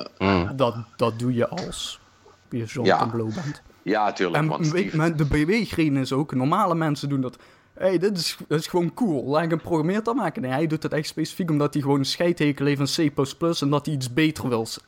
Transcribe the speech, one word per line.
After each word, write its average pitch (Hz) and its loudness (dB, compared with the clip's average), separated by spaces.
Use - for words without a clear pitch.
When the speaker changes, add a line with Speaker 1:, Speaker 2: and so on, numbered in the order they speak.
Speaker 1:
Mm. 95 2
Speaker 2:
dat, 123 0
dat 113 0
doe 123 0
je 117 2
als - -8
je 120 -6
Jonathan 95 0
Speaker 3:
Ja. 113 -4
Speaker 2:
Blow 110 -2
bent. 143 -8
Speaker 3:
Ja, 107 0
tuurlijk, 101 0
Speaker 2:
En 156 2
Speaker 3:
want 151 0
Speaker 2:
weet, 180 0
Speaker 3:
die 165 -2
Speaker 2:
maar 160 2
de 156 2
beweegreden 156 2
is 131 0
ook, 139 0
normale 170 2
mensen 160 0
doen 139 0
dat. 127 -4
Hey, 185 2
dit 196 0
is, - -4
dit 147 2
is - -6
gewoon 175 0
cool. 165 0
Laat 151 2
ik 165 -2
een 160 0
programmeertaal 185 0
maken. 214 -2
Nee, 127 -4
hij 143 0
doet 156 -2
het 147 -4
echt 151 -2
specifiek 160 -4
omdat 147 2
hij 151 0
gewoon 139 2
een 139 0
scheidhekel 147 0
heeft 143 2
aan 147 2
C 135 -6
plus 135 -2
plus 170 0
en 139 2
dat 143 0
hij 156 -2
iets 131 -4
beter 151 0
wil 113 0
s-, - -10